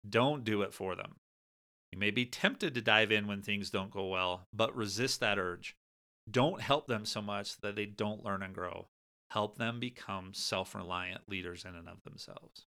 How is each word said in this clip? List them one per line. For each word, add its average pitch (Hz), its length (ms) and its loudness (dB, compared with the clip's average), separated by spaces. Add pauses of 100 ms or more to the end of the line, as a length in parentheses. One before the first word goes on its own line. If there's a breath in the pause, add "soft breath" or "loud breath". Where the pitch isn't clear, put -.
Don't 123 380 4
do 107 160 2
it 98 140 -2
for 95 200 -4
them. - 220 -10 (720)
You - 80 -10
may 104 120 4
be 120 160 2
tempted 175 480 0
to 120 80 0
dive 107 280 8
in 107 160 6
when 101 140 -2
things 101 300 -2
don't 95 200 0
go 98 180 -2
well, 92 440 0
but 113 240 4
resist 110 440 0
that 104 180 4
urge. 90 360 -2 (560)
Don't 139 300 4
help 143 260 2
them 107 200 0
so 107 160 -2
much 101 400 -4
that 104 140 -2
they 104 100 0
don't 104 380 -4
learn 98 180 -2
and 95 120 -8
grow. 90 340 -6 (420)
Help 107 260 2
them 117 240 -2
become 98 540 -8
self-reliant 90 960 -4
leaders 90 360 -6
in 90 80 -12
and 85 140 -14
of 87 140 -18
themselves. - 640 -16 (100)